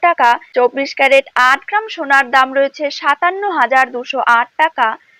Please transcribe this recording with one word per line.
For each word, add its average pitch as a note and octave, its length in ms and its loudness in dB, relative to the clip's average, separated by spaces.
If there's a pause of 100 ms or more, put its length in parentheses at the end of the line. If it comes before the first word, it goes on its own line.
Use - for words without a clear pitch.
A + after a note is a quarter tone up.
টাকা। C4+ 240 2 (240)
চব্বিশ B3+ 400 0
ক্যারেট C4+ 320 2 (220)
আট C#4 180 2
গ্রাম G#4+ 220 -4
সোনার C#4 420 0
দাম C4 180 2 (100)
রয়েছে C#4 320 -2
সাতান্ন E4+ 520 -2 (160)
হাজার C4 340 2
দুশো B3+ 280 -8 (180)
আট A#3+ 100 -2 (140)
টাকা। D4 260 0 (320)